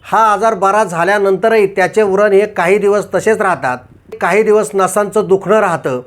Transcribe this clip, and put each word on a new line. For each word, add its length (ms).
हा 300
आजार 220
बरा 300
झाल्यानंतरही 800
त्याचे 360
व्रण 300
हे 140
काही 320
दिवस 260
तसेच 260
राहतात. 380
काही 220
दिवस 320
नसांचं 540
दुखणं 320
राहतं. 460